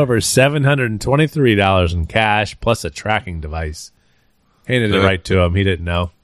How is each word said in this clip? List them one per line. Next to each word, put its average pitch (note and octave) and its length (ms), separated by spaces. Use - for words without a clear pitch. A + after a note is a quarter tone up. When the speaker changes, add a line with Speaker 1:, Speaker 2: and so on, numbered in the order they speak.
Speaker 1:
over B2 180
seven C#3+ 440
hundred B2+ 360
twenty-three C#3 560
dollars F#2+ 360
in E2+ 140
cash G#2+ 540
plus - 240
a D#2+ 60
tracking F#2+ 500
device. D2+ 500
Handed A#2 260
it F#2 40
Speaker 2:
Yeah. F#2+ 60
Speaker 1:
right F#2+ 200
to F#2 160
him. F2 160
He G2 80
didn't F2 200
know. F2 260